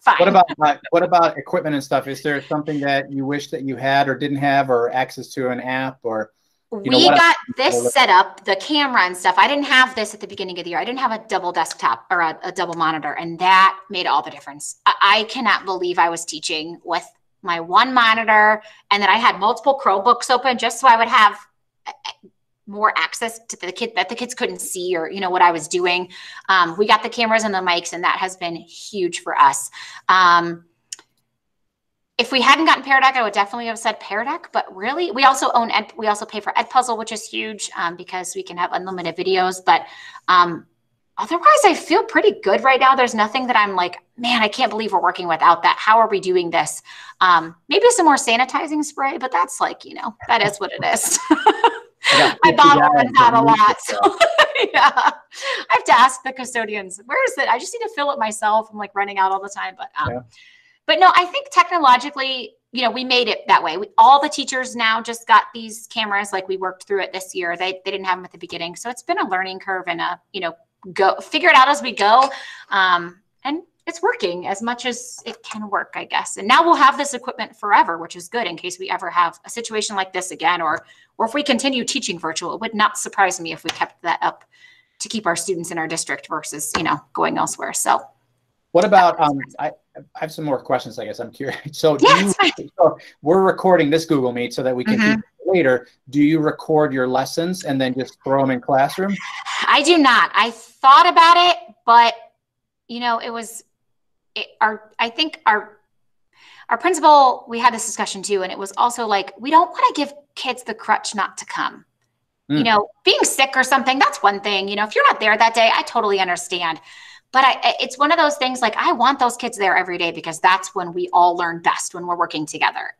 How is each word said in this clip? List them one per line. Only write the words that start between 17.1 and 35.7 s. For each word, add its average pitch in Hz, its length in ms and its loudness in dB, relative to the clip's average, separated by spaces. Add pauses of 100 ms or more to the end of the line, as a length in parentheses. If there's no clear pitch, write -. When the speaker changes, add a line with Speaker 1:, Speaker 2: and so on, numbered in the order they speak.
Speaker 1:
my 170 180 -4
one 196 320 2
monitor 220 680 2 (280)
and 202 120 0
that 196 80 2
I 196 60 4
had 226 220 2
multiple 240 460 0
Chromebooks 220 460 2
open 254 260 0
just 240 240 -4
so 262 80 6
I 233 80 8
would 233 120 2
have, 220 300 4 (480)
uh, - 60 -16 (760)
more 208 300 0
access 226 480 -6
to - 140 -14
the 175 100 -8
kid, 220 240 -8
that 185 140 -2
the 240 80 -8
kids 240 180 -8
couldn't 185 260 -6
see 180 360 -6
or, 160 120 -4
you 196 120 -10
know, 185 100 -2
what 185 100 2
I 175 120 6
was 160 160 -6
doing. 180 400 -2 (400)
Um, 175 280 2
we 208 120 2
got 214 160 6
the 233 40 -6
cameras 226 360 0
and 202 100 -4
the 190 60 0
mics, 175 320 -2
and 175 100 -8
that 170 160 0
has 185 180 -6
been 170 200 -8
huge 175 640 -8
for - 180 -8
us. 139 320 2 (380)
Um, 175 560 2 (1500)
if 233 140 -2
we 262 80 0
hadn't 277 240 4
gotten 294 180 2
Pear 269 180 2
Deck, 262 160 4
I 254 60 0
would 214 120 -2
definitely 226 320 -2
have 220 120 -8
said 220 220 -4
Pear 214 240 -6
Deck, 320 280 -8
but 208 220 -4
really, 269 360 -4
we 269 140 -2
also 269 280 4
own 233 180 0